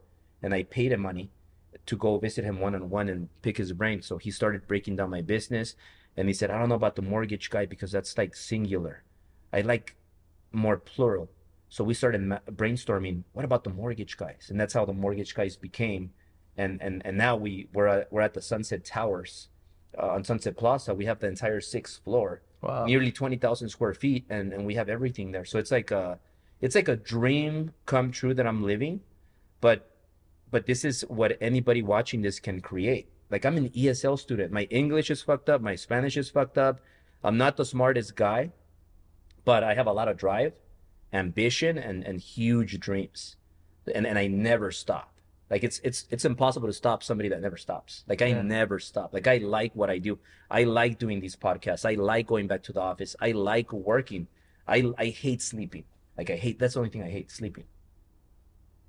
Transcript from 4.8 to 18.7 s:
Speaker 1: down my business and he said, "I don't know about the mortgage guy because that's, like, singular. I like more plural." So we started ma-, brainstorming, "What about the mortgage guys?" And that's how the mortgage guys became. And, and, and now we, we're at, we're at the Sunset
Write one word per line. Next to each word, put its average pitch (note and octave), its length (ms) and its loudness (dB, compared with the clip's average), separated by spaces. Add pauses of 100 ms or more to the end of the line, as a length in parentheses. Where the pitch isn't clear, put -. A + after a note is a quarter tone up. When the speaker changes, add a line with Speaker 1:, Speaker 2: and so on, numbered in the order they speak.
Speaker 1:
down F#2+ 120 -2
my F2+ 120 -4
business A2 540 -2 (400)
and G2 120 0
he F#2+ 80 2
said, G2 160 0
"I G#2+ 80 0
don't A#2+ 100 2
know A#2+ 60 4
about G#2+ 200 2
the G2 60 -4
mortgage G#2 480 -2
guy G#2 160 0
because F2+ 260 -8
that's, G2 240 -4
like, F#2+ 200 -2
singular. G2 680 -4 (520)
I G2+ 80 2
like A2+ 340 -2 (560)
more G#2+ 240 2
plural." G2+ 540 0 (400)
So - 120 -4
we A2 120 0
started A#2 280 2
ma-, G2 180 -2 (120)
brainstorming, G2 800 -2
"What C3+ 140 -6
about A#2+ 180 2
the G#2 60 -6
mortgage G#2+ 480 -6
guys?" D#2+ 320 -12
And G2+ 100 -2
that's G#2+ 140 0
how A2+ 100 2
the G2 100 -2
mortgage G2 400 -2
guys G2 220 -2
became. F#2+ 560 -4 (460)
And, F#2+ 240 -4
and, F#2 240 -6
and F#2+ 120 -4
now A#2 200 2
we, G2+ 340 -8
we're G2+ 160 4
at, G2+ 240 2
we're G#2+ 100 2
at G#2+ 120 2
the F#2+ 80 -8
Sunset G#2+ 420 -4